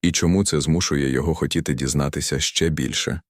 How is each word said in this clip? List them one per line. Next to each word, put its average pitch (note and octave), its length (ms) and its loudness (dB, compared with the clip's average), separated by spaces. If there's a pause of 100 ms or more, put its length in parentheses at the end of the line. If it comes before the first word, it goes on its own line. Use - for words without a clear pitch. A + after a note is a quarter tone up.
І F2 60 4
чому F2+ 340 4
це D#2 160 0
змушує D2 480 0
його C#2 260 0
хотіти - 380 -2
дізнатися C#2+ 640 -2
ще - 300 0
більше? - 600 -2